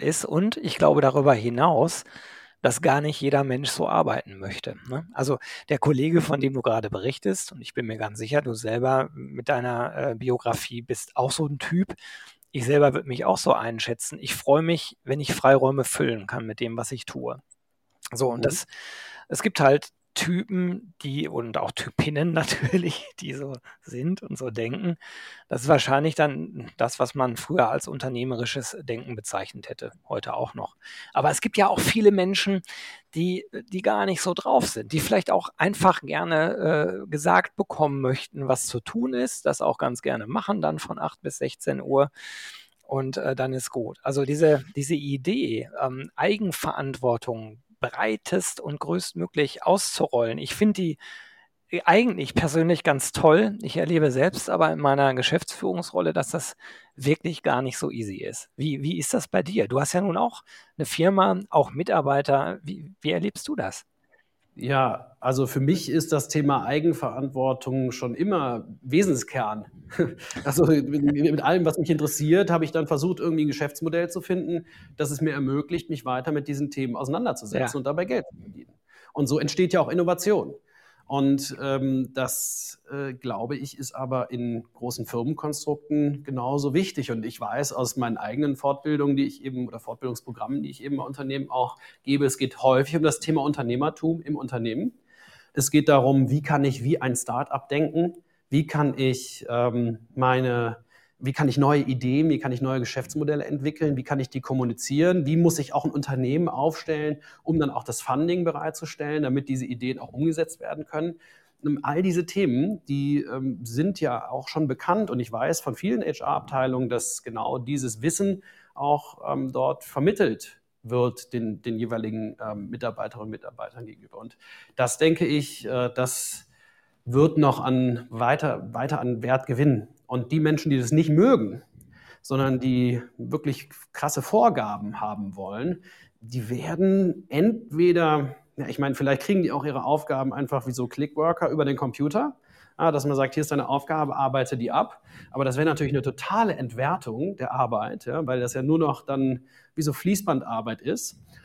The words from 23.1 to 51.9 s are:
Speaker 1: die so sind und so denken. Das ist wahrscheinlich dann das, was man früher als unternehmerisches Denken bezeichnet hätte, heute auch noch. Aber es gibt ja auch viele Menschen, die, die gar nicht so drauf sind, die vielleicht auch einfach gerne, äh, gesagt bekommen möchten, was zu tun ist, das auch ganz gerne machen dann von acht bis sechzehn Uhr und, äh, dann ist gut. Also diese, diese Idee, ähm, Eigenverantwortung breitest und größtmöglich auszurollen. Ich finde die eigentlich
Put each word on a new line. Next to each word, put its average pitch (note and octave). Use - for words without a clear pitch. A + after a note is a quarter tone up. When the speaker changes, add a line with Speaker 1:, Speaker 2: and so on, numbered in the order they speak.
Speaker 1:
die C#3+
so C#3
sind D3
und -
so B2+
denken. B2
Das B2
ist C3
wahrscheinlich D3
dann D3+
das, A#2
was B2+
man B2+
früher D3+
als -
unternehmerisches B2
Denken B2
bezeichnet -
hätte, -
heute -
auch B2
noch. -
Aber D3
es -
gibt -
ja G3+
auch -
viele G#3
Menschen, F#3+
die, F3+
die F#3
gar G#3
nicht F#3+
so F3+
drauf -
sind, A2
die D#3
vielleicht G3
auch -
einfach F#3+
gerne, D#3+
äh, -
gesagt E3+
bekommen D3
möchten, C3
was B2+
zu A#2+
tun B3
ist, B3
das D3
auch -
ganz B2+
gerne B2+
machen G3+
dann D#3
von -
acht -
bis -
sechzehn C3+
Uhr C#3
und, C3+
äh, C3+
dann C3
ist C3
gut. -
Also C3+
diese, D3
diese C#3+
Idee, C#3
ähm, C3
Eigenverantwortung B2+
breitest -
und D3
größtmöglich E3+
auszurollen. C3
Ich -
finde G#3
die E3+
eigentlich F#3